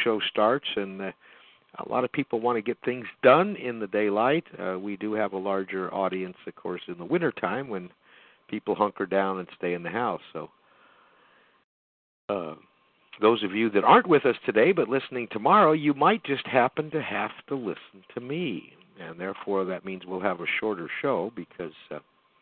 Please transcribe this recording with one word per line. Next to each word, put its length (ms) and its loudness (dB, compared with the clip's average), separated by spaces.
show 160 2
starts, 560 2
and, 260 -6
uh, 80 -8
a 80 -10
lot 160 -2
of 80 -4
people 260 -2
want 200 0
to 40 -4
get 220 -4
things 240 -6
done 320 8
in 240 -6
the 80 -6
daylight. 580 2
Uh, 220 -4
we 160 -6
do 200 -6
have 180 -2
a 40 -6
larger 560 -4
audience, 440 -4
of 80 -14
course, 320 -10
in 100 -10
the 80 -12
wintertime 600 -2
when 240 -8
people 300 -4
hunker 280 0
down 360 0
and 160 -10
stay 180 -4
in 80 -6
the 80 -8
house. 320 -4
So, 180 -12
uh, 260 -4
those 220 6
of 100 -2
you 180 2
that 120 4
aren't 240 8
with 200 6
us 100 2
today 240 6
but 180 2
listening 440 -4
tomorrow, 400 6
you 200 2
might 300 2
just 240 -4
happen 460 2
to 100 -2
have 300 -6
to 80 -6
listen 480 -10
to 60 -8
me. 540 -8
And 180 -14
therefore, 460 -2
that 200 -6
means 220 -10
we'll 140 -6
have 200 -2
a 60 -8
shorter 280 -4
show 320 -2
because, 380 -12
uh, 80 -10